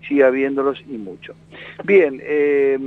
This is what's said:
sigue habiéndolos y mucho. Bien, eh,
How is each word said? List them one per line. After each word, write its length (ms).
sigue 180
habiéndolos 640
y 80
mucho. 360
Bien, 360
eh, 640